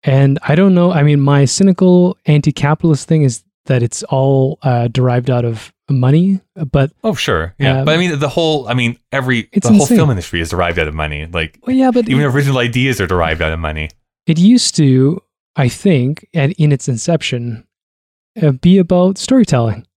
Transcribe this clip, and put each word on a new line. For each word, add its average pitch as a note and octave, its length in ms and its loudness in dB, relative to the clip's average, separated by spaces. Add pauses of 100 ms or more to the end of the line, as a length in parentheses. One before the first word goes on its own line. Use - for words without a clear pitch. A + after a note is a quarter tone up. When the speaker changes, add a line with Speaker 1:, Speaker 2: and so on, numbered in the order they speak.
Speaker 1:
And C#3 400 2
I D3 140 0
don't F#3+ 180 4
know. F3 160 2
I D#3 140 2
mean, D3 160 2
my C#3+ 240 2
cynical F3+ 800 2
anti-capitalist D3+ 800 0
thing D#3+ 160 2
is C3 220 -2 (220)
that B2+ 160 0
it's - 220 -6
all, C3+ 580 0
uh, A#2+ 260 0
derived B2 420 0
out B2 140 0
of A2+ 280 -8 (160)
money, D3+ 520 2 (320)
but C#3 180 0 (140)
Speaker 2:
Oh, A3 100 -2
sure. E2+ 460 -4
Yeah. C3+ 200 0
Speaker 1:
um, C3+ 40 -4
Speaker 2:
But D3+ 100 0
I E3 40 0
mean, F3 200 -2
the C#3+ 100 -2
whole, D#3 380 -2
I A#2+ 80 -4
mean, A#2+ 240 -2 (140)
every, B2+ 400 -2
Speaker 1:
it's - 160 -2
Speaker 2:
the G#3+ 40 4
whole G3+ 100 6
Speaker 1:
insane. A3 160 2
Speaker 2:
film D3 120 2
industry F2+ 300 -4
is D#2+ 100 -6
derived F2 300 -2
out D2+ 80 -2
of D2+ 60 -10
money. D2+ 320 -8
Like, E2 380 -8
Speaker 1:
Well, C4 120 -2
yeah, C4 160 2
but A#3 160 -2
Speaker 2:
even C#3 160 0
Speaker 1:
it - 20 0
Speaker 2:
original C3+ 320 0
ideas B2 420 -2
are F#2+ 60 0
derived E2 340 -2
out D#2+ 120 -2
of D#2+ 80 -6
money. D#2 300 -8 (360)
Speaker 1:
it D#3+ 120 0
used A3 400 2
to, C#3 440 2 (320)
I C3 140 0
think, C#3+ 680 -2
and D#3 240 0
in D3+ 140 2
its C#3 160 -4
inception, A#2+ 760 -4 (760)
uh, D3+ 80 2
be F3 280 2
about F#3 380 0
storytelling. B2 680 0 (100)